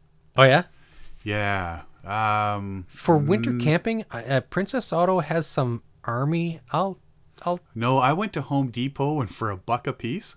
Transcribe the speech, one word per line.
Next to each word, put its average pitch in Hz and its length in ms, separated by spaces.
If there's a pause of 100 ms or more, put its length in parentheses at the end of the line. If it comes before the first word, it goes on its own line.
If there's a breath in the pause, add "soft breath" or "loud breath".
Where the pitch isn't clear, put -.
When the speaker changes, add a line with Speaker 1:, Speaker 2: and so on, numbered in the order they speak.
(360)
Speaker 1:
Oh, 131 80
yeah? 143 200 (600 soft breath)
Speaker 2:
Yeah. 98 580 (220)
Um, 104 840
Speaker 1:
For - 280
winter 170 360
Speaker 2:
mm. 120 100
Speaker 1:
camping, 202 480
I, 117 140
uh, 131 160
Princess - 520
Auto 180 280
has 165 260
some 120 360 (220)
Army. 156 560 (120)
I'll, 185 260 (440)
I'll 175 180 (140)
Speaker 2:
No, 123 240
I 131 140
went 196 200
to 147 100
Home 139 260
Depot 139 520
and 110 120
for 107 180
a 98 60
buck 117 300
a 135 60
piece, 131 440